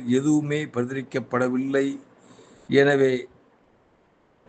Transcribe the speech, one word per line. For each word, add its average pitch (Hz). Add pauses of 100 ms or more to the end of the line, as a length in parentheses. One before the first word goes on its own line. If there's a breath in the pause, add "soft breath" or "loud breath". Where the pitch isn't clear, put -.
எதுவுமே 147
பரிந்துரைக்கப்படவில்லை. 127 (840 loud breath)
எனவே 135 (1400)